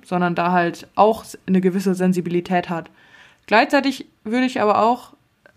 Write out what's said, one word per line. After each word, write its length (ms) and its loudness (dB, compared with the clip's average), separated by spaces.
sondern 320 -2
da 160 0
halt 420 -2
auch 300 2
s-, 120 -18
eine 120 4
gewisse 360 0
Sensibilität 720 -2
hat. 180 -6
Gleichzeitig 600 0
würde 240 0
ich 140 -4
aber 200 2
auch 320 -2